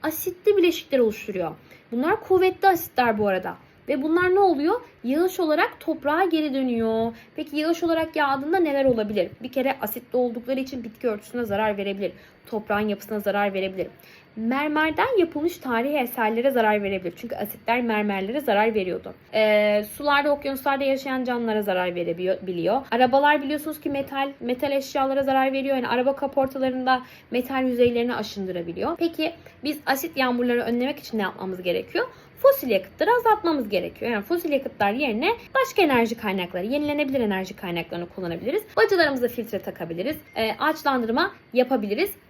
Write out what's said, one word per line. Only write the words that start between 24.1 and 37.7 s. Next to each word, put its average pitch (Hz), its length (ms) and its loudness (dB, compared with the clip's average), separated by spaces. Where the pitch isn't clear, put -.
metal 254 320 -2
eşyalara 269 500 0
zarar 269 300 2
veriyor. 269 240 0
Yani 254 120 -2
araba 254 280 2
kaportalarında 262 840 0
metal 254 340 -2
yüzeylerini 240 500 4
aşındırabiliyor. 190 840 -6
Peki 330 360 -2
biz 294 220 -4
asit 277 300 -2
yağmurları 247 440 0
önlemek 247 380 -2
için - 200 -8
ne 202 40 0
yapmamız 185 400 -6
gerekiyor? 180 440 -2
Fosil 539 320 4
yakıtları 302 400 0
azaltmamız 415 580 2
gerekiyor. 202 420 -4
Yani 208 140 -2
fosil 339 280 -2
yakıtlar 240 400 0
yerine 262 380 0
başka 523 280 2
enerji 233 320 4
kaynakları, 185 520 -4
yenilenebilir 285 540 0
enerji 190 360 -2
kaynaklarını 175 520 -6